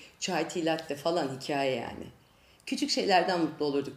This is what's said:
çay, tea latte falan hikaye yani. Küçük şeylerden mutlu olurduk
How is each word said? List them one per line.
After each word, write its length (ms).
çay, 280
tea 160
latte 320
falan 440
hikaye 340
yani. 320
Küçük 240
şeylerden 500
mutlu 240
olurduk 320